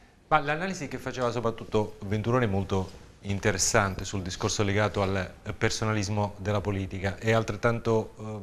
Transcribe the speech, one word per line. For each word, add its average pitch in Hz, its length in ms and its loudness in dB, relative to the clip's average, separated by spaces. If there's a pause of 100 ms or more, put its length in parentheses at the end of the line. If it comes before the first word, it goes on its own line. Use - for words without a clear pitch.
(300)
Ma 156 100 8
l'analisi 151 480 -2
che 127 100 -6
faceva 123 320 -2
soprattutto 110 680 0 (100)
Venturone 117 380 2
è - 20 4
molto 95 580 0 (240)
interessante 101 760 2
sul 98 160 -4
discorso 95 420 -2
legato 101 380 2
al 95 300 0 (260)
personalismo 104 800 0
della 104 240 0
politica. 98 560 -2
È 110 140 0
altrettanto, 113 880 2
eh, 107 40 -12 (200)